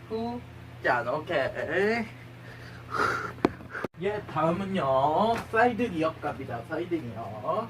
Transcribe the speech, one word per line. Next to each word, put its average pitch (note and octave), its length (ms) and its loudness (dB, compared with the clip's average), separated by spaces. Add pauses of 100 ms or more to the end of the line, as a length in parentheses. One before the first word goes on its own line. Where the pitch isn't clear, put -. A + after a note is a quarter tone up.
후, A#3 320 -4 (420)
짠. B2 240 4
오케이. D3+ 320 0 (2500)
예, G3+ 220 0
다음은요. E3+ 1120 4 (180)
사이드 A3+ 380 4
기업 D#3+ 320 0
갑니다. B2+ 480 -6
사이드 E3+ 320 -2
기업. - 680 -4